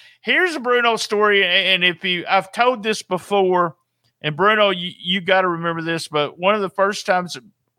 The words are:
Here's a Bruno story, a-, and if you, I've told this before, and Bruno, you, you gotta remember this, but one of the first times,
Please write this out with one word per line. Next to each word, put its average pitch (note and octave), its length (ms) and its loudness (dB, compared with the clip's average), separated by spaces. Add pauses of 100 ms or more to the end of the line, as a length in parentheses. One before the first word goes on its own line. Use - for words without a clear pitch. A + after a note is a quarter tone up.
(220)
Here's D#4 340 0
a C#4+ 40 -8
Bruno A#3+ 360 0
story, G#3 460 2
a-, F#3 320 2
and F3+ 100 2
if F3 180 0
you, F3+ 260 -2
I've F#3+ 220 0
told A#3+ 320 0
this A3 200 -2
before, F3+ 760 0 (460)
and D3+ 120 -4
Bruno, G3+ 360 4
you, F3+ 280 -6
you F3+ 220 -4
gotta F#3 260 2
remember E3 360 -2
this, E3 260 -4
but D3 280 -2
one F#3+ 200 2
of G#3 60 -2
the F#3 80 -4
first G3 360 -2
times, F3+ 320 -2 (400)